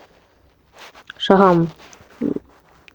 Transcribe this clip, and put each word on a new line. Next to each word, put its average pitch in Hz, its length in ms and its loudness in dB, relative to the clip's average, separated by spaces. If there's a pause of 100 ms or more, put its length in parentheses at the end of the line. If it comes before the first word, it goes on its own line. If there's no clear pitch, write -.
(1160)
шагам. 180 520 2 (1300)